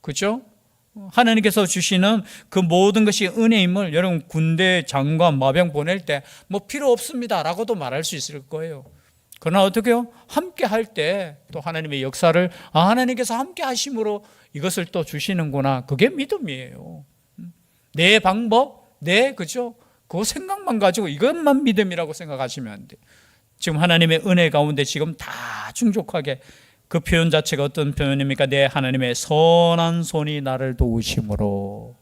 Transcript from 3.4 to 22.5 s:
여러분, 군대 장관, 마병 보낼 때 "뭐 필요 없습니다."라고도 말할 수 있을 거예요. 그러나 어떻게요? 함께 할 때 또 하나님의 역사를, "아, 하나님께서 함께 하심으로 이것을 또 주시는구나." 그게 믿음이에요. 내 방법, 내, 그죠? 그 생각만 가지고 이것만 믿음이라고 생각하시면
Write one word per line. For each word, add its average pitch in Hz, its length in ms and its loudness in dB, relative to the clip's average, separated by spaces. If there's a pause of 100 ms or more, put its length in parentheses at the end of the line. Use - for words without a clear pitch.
여러분, 170 360 0
군대 165 580 2
장관, 151 520 2
마병 143 340 2
보낼 160 340 -2
때 143 160 -4 (260)
"뭐 196 180 -6
필요 285 260 -2
없습니다."라고도 220 840 -2
말할 139 280 -6
수 165 140 -6
있을 139 320 -12
거예요. 156 380 -10 (540)
그러나 180 240 2
어떻게요? 233 460 0 (160)
함께 339 380 -4
할 220 300 -2
때 165 420 -2 (160)
또 160 80 -10
하나님의 156 420 -6
역사를, 170 480 2 (220)
"아, 165 160 6
하나님께서 240 460 0
함께 302 280 -6
하심으로 226 600 -4 (300)
이것을 156 320 -4
또 165 180 -4
주시는구나." 139 800 -2
그게 143 240 0
믿음이에요. 165 960 -8 (880)
내 180 280 6
방법, 226 800 0
내, 220 340 2
그죠? 233 400 -8 (340)
그 180 160 -4
생각만 381 540 -4
가지고 196 300 2
이것만 277 560 2
믿음이라고 180 480 0
생각하시면 131 600 -8